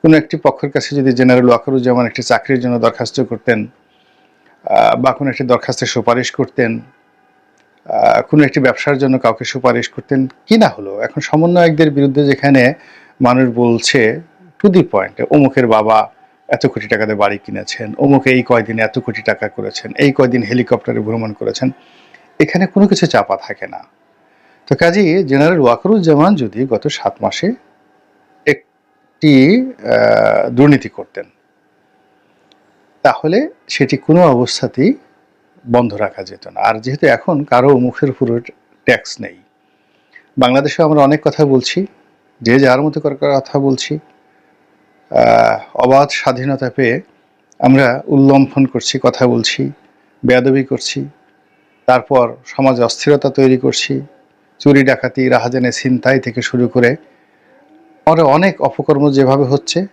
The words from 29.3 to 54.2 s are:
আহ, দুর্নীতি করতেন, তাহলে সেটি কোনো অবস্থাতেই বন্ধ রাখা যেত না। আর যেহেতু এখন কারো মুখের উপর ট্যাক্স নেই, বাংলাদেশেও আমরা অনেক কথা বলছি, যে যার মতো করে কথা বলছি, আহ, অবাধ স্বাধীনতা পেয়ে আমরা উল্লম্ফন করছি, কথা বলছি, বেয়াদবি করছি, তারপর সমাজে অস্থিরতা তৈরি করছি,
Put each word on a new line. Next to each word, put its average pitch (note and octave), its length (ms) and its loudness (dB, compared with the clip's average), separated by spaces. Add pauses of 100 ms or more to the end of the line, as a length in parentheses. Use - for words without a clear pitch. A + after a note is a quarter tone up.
আহ, A2 880 0
দুর্নীতি B2+ 400 2
করতেন, - 360 -16 (1800)
তাহলে F3 480 0 (180)
সেটি C3+ 300 -2
কোনো E3+ 240 2
অবস্থাতেই C3 720 0 (800)
বন্ধ A#2 220 0
রাখা G2+ 300 -8
যেত F#2+ 240 -20
না। F#2+ 120 -12
আর A2 200 -2
যেহেতু C3 280 -2
এখন C#3+ 360 0
কারো B2+ 340 4
মুখের B2 320 -2
উপর A#2 300 -4 (460)
ট্যাক্স - 360 -2
নেই, F2+ 160 -16 (1000)
বাংলাদেশেও C3+ 480 0
আমরা D3+ 160 2
অনেক D3 220 2
কথা D3+ 220 0
বলছি, C3+ 400 -2 (560)
যে A#2+ 180 2
যার C3 220 4
মতো D3+ 180 -4
করে C#3+ 220 -4
কথা C#3 380 -2
বলছি, C#3 400 -4 (1120)
আহ, A2+ 500 2 (140)
অবাধ C3+ 380 2
স্বাধীনতা C3 580 -4
পেয়ে C3 320 -2 (580)
আমরা C3 480 2
উল্লম্ফন C3+ 580 2
করছি, B2+ 380 -6
কথা B2+ 240 0
বলছি, A#2+ 440 -2 (540)
বেয়াদবি B2+ 380 2
করছি, C3+ 420 -8 (800)
তারপর B2 500 0 (100)
সমাজে C3 380 0
অস্থিরতা C#3 460 0
তৈরি C3 280 2
করছি, C3+ 440 -4 (580)